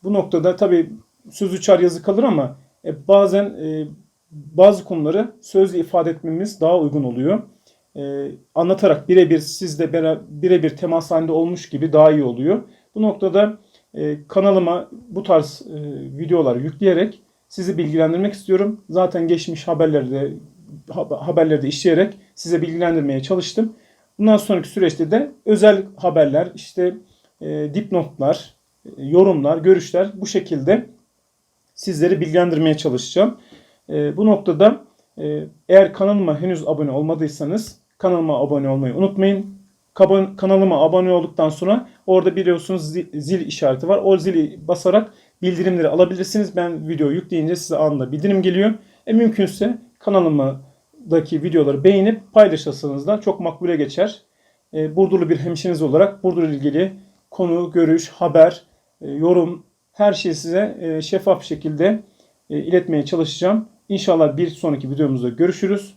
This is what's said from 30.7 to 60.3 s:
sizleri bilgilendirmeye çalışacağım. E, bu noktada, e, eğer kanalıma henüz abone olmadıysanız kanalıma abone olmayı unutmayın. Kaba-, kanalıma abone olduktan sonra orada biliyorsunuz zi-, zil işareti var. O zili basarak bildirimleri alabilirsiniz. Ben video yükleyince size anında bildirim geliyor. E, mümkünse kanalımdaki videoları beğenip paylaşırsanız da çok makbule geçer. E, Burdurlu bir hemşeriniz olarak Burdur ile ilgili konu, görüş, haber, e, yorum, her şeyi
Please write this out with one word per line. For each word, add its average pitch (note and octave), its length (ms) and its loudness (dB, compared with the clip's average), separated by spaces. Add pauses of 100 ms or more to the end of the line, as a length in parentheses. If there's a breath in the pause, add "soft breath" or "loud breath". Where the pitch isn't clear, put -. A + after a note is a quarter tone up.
sizleri F3 480 -2
bilgilendirmeye D#3+ 560 0
çalışacağım. E3 600 -2 (520 soft breath)
E, D3 280 -4
bu G#3 80 0
noktada, G3+ 580 4 (340)
e, D3+ 260 -6 (260)
eğer F#3+ 240 8
kanalıma F#3+ 480 0
henüz F3 260 -4
abone D3 240 -2
olmadıysanız D#3 920 -4 (140)
kanalıma E3 420 0
abone C#3 300 -2
olmayı C3+ 260 -2
unutmayın. G3 500 0 (480)
Kaba-, F#3+ 420 2
kanalıma F#3+ 460 2
abone F#3 300 2
olduktan E3+ 380 0
sonra G3 400 -2 (160 loud breath)
orada F#3 300 2
biliyorsunuz F3 600 -2
zi-, F3 260 -8
zil E3 260 -4
işareti C3+ 400 -2
var. G3 160 2
O F#3+ 140 4
zili D#3+ 500 -2
basarak F#3 460 0 (280 soft breath)
bildirimleri F3+ 460 0
alabilirsiniz. F3+ 680 0
Ben E3+ 320 -4
video D3+ 240 -2
yükleyince E3+ 440 -4
size E3 220 -6
anında C#3+ 340 -2
bildirim F#3+ 300 0
geliyor. F#3+ 320 2 (340 loud breath)
E, A3 60 0
mümkünse A3 640 0 (220)
kanalımdaki D#3 1400 -2
videoları C#3+ 400 0
beğenip G3+ 500 2
paylaşırsanız D3+ 760 2
da G#3+ 140 -2
çok - 180 -4
makbule E3+ 360 -4
geçer. D3+ 460 -2 (520)
E, D#3 220 -4
Burdurlu F3 340 2
bir D#3+ 80 2
hemşeriniz E3 440 -6
olarak E3+ 420 2
Burdur F3 200 0
ile D3+ 120 -2
ilgili D3 360 -2 (400)
konu, E3+ 400 -2
görüş, E3 380 2
haber, E3 540 4 (380)
e, C#3+ 100 -12
yorum, E3+ 540 0 (260)
her G#3 220 2
şeyi F3 220 -4